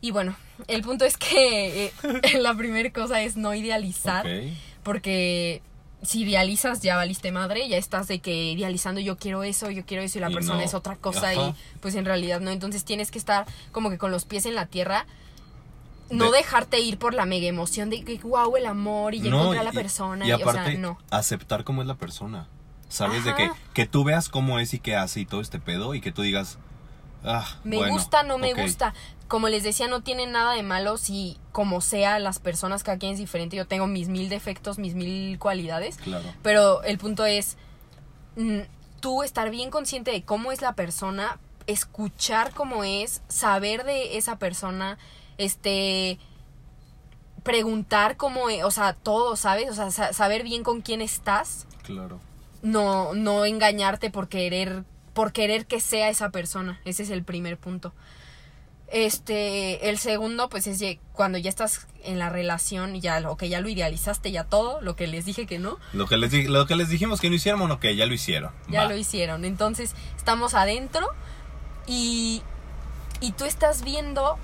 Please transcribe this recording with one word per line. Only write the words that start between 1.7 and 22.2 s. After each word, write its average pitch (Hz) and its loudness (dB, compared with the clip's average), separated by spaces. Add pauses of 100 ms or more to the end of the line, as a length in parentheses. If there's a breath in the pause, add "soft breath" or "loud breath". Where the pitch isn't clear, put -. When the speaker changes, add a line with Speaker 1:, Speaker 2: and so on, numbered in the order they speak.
Speaker 1:
eh, - -6 (100)
<laughs> 262 4
la 233 4
primera 226 0
cosa 226 0
es 214 -2
no 214 0
idealizar, 208 -2
Speaker 2:
Ok. 87 -4 (520 loud breath)
Speaker 1:
porque 180 0 (420)
si 226 0
idealizas 202 2
ya 185 4
valiste 180 0
madre, 196 -2
ya 202 0
estás 190 0
de 190 -2
que 165 -2
idealizando, 185 -2
"Yo 190 -2
quiero 190 -4
eso, 202 -2
yo 190 -8
quiero 190 -6
eso", 190 -4
y 190 -4
la 175 -2
Speaker 2:
Y - -2
Speaker 1:
persona 170 0
Speaker 2:
no. 175 0
Speaker 1:
es 175 -2
otra 196 -4
cosa, 190 0
Speaker 2:
Ajá. 139 2
Speaker 1:
y 147 -4 (260 loud breath)
pues 190 -4
en 190 0
realidad 175 2
no, 190 -2
entonces 196 -4
tienes 208 -4
que 226 -8
estar 208 2 (280 loud breath)
como 220 0
que 180 -2
con 190 -2
los 180 0
pies 196 -4
en 233 -2
la 180 -2
tierra, 190 0 (1040 loud breath)
no 233 6
Speaker 2:
De- 262 6
Speaker 1:
dejarte 254 4
ir 226 0
por 240 0
la 214 2
mega 180 0
emoción 175 -2
de 226 -4
que, 233 -6
"Guau, 240 2
el 254 4
amor, 208 0
y 220 -4
ya 117 0
Speaker 2:
No, 131 4
Speaker 1:
encontré 180 4
a 226 2
la 226 0
Speaker 2:
y, 233 -6
Speaker 1:
persona", 196 -4
Speaker 2:
y - 4
Speaker 1:
y, - 6
o - 4
sea, - 2
Speaker 2:
aparte, 175 0
Speaker 1:
no. 185 -4 (140)
Speaker 2:
aceptar - -2
cómo 135 -2
es 127 -4
la 131 -4
persona, 190 -10 (400)